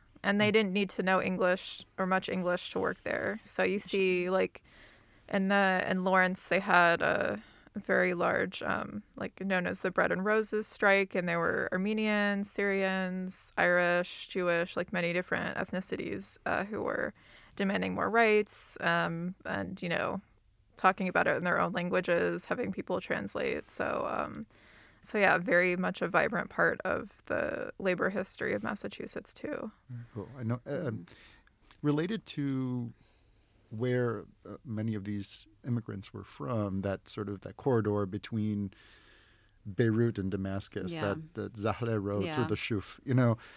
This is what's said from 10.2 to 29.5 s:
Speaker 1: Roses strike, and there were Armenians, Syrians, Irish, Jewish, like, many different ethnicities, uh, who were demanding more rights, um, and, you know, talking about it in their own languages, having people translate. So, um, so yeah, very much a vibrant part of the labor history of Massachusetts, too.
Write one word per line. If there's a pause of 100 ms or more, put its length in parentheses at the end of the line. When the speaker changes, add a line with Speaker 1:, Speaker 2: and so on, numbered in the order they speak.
Speaker 1:
Roses
strike,
and
there
were
Armenians,
Syrians,
Irish,
Jewish,
like,
many
different
ethnicities,
uh,
who
were (420)
demanding
more
rights,
um, (100)
and,
you
know, (560)
talking
about
it
in
their
own
languages,
having
people
translate.
So,
um, (580)
so
yeah,
very
much
a
vibrant
part
of (180)
the
labor
history
of
Massachusetts,
too. (180)